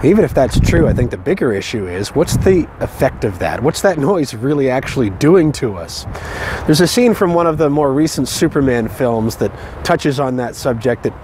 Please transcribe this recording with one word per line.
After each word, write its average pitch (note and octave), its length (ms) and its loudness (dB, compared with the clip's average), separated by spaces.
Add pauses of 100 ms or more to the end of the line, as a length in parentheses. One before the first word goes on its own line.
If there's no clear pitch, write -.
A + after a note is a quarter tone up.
Even F3+ 220 6
if - 80 -4
that's B2+ 260 2
true, - 260 4
I A2 60 2
think A#2+ 180 0
the A#2+ 60 -6
bigger C#3 380 -2
issue G2 340 -6
is, F#2 260 -6
what's D3+ 220 0
the F#3 320 2 (120)
effect - 440 -2
of F#2+ 140 -4
that? E2 240 -4
What's D#3+ 180 0
that F#3+ 160 2
noise D#3 380 0
really C3+ 340 0
actually B2+ 400 0
doing D3+ 440 4
to A2+ 260 -4
us? - 260 -12 (640)
There's D#3 160 4
a E3+ 40 6
scene A#3+ 280 4
from F3 180 0
one E3+ 140 2
of D#3 100 0
the D3+ 140 2
more C#3+ 240 2
recent D3 340 0
Superman C3 600 0
films A2+ 480 -2
that G#2 160 -2 (340)
touches D3+ 340 0
on C3 160 -2
that A#2+ 180 -4
subject A#2+ 500 -2
that A2 200 -2